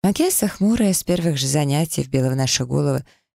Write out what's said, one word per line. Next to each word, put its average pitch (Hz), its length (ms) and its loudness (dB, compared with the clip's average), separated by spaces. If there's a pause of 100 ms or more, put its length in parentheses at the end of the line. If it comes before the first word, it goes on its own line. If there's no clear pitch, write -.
Магесса 254 440 2
хмурая 202 460 2
с - 100 -2
первых 170 340 0
же 131 100 -2
занятий 147 560 0
вбила 131 260 0
в 131 60 -2
наши 131 300 0
головы, 135 380 -2 (320)